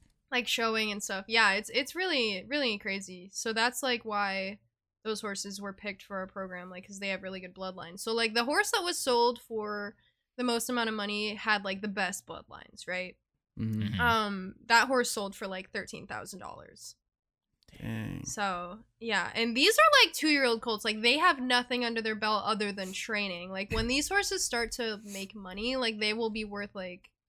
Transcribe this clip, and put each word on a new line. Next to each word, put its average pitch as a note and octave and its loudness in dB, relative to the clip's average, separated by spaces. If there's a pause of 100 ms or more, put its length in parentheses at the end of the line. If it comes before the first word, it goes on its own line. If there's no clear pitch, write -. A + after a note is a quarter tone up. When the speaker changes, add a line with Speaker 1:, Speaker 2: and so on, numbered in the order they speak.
(320)
Speaker 1:
like, B3 0
showing A3 0
and G#3 -6
stuff. G3 -4
Yeah, A3 6
it's, G#3 0
it's C#4 0
really, B3 0
really B3 0
crazy. G3 -6
So - -4
that's, A3+ 0
like, A#3+ 0
why G3+ -2 (460)
those G#3+ -4
horses G3+ -8
were G3+ -8
picked G3 -10
for G3+ -10
our F#3+ -6
program, F#3 -10
like, F#3 -14
'cause G3 -16
they G3 -4
have F#3+ -2
really F#3 -8
good F3+ -14
bloodlines. F#3 -8
So, A3+ -2
like, A3+ 2
the A#3 4
horse E4+ 2
that G4+ 2
was F4 -2
sold A#3+ 4
for G#3 -6 (420)
the B3 -2
most A#3 0
amount A#3 2
of A3 -2
money G#3 -2
had, G#3 2
like, G3 -4
the G#3 -2
best G3 -4
bloodlines, - -14
right? F3+ -6 (420)
Speaker 2:
Mm-hmm. A2 0
Speaker 3:
Mm-hmm. - 0
Speaker 1:
Um, G#3 2 (120)
that A#3 6
horse B3 2
sold G3+ -4
for, G#3 -10
like, F#3 -8
thirteen - -8
thousand A2 -10
dollars. - -16 (840)
Speaker 2:
Dang. A2 -6
Speaker 1:
So, F#3 -4 (200)
yeah. G#3 0
And A#3 0
these F4 8
are, D5 10
like, - 4
two-year-old C4+ 4
colts. A3 -2
Like, G#3+ 0
they B3 6
have E4 4
nothing B3 2
under A#3 -2
their A3 -2
belt G#3+ 0
other G3+ 0
than F#3+ -6
training. F#3+ -4
Like, G3 -6
when A3 2
these C4+ 2
horses G4 2
start A#3 -2
to A3 -4
make G3 -8
money, G#3 -4
like, A3+ 0
they G#3+ 2
will A3+ -2
be G#3+ -4
worth, G3+ -8
like, F#3 -10 (180)